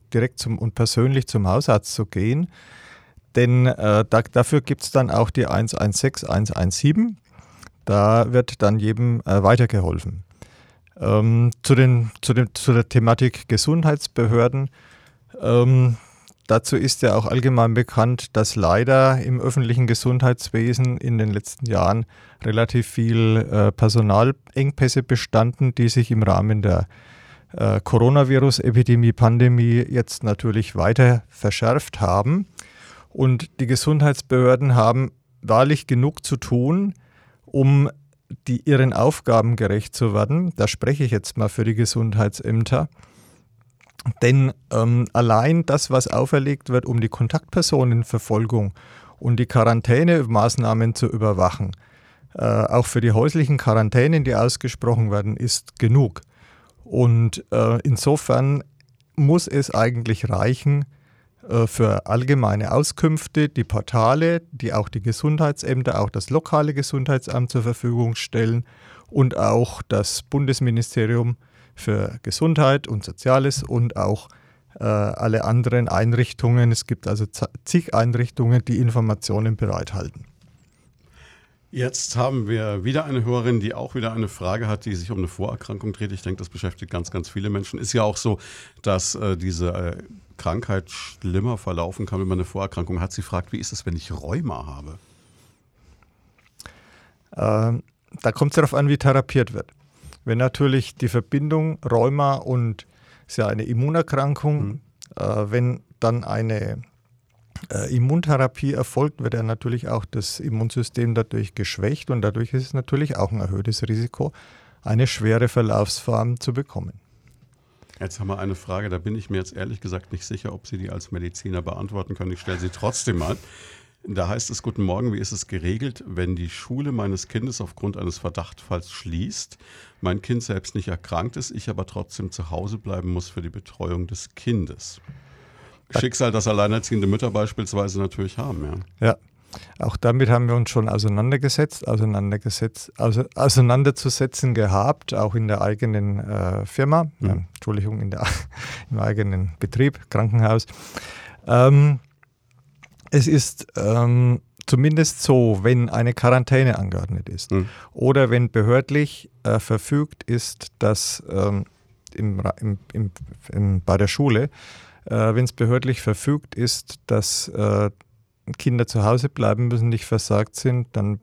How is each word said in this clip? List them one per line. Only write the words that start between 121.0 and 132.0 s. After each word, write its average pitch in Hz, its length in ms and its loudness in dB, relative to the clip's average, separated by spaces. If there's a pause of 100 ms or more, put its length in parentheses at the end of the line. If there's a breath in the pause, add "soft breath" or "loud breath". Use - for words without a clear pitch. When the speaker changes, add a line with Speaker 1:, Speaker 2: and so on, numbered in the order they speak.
Speaker 2:
Mediziner 87 500 -8
beantworten 95 520 -10
können. 92 180 -8
Ich 87 80 -12
stelle 92 180 -8
sie 90 120 -6
trotzdem 104 480 -4
mal. 82 180 -4 (680 loud breath)
Da 90 220 -6
heißt 110 240 -6
es, 117 140 -12
„Guten 113 180 -6
Morgen, 101 300 -2
wie 101 60 -4
ist 98 120 -8
es 98 160 -10
geregelt, 101 580 -6
wenn 90 300 -6
die 87 160 -8
Schule 143 400 -8
meines 101 380 -4
Kindes 117 320 -6
aufgrund 101 360 -8
eines 90 220 -8
Verdachtsfalls - 720 -10
schließt, - 680 -10 (420 loud breath)
mein 101 200 -4
Kind 120 220 -4
selbst - 320 -8
nicht 101 140 -6
erkrankt 90 480 -6
ist, - 160 -10
ich - 180 -10
aber 95 160 -8
trotzdem 95 460 -12